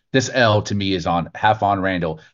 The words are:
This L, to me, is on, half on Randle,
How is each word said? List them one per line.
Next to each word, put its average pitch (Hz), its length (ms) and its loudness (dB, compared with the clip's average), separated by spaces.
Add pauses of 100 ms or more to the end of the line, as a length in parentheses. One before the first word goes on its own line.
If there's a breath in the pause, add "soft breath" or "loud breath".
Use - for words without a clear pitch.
(120)
This 127 220 0
L, 107 260 4
to - 140 -4
me, 98 180 -2
is 87 140 -2
on, 85 280 -2
half 110 280 2
on 101 180 0
Randle, 85 400 -4 (140)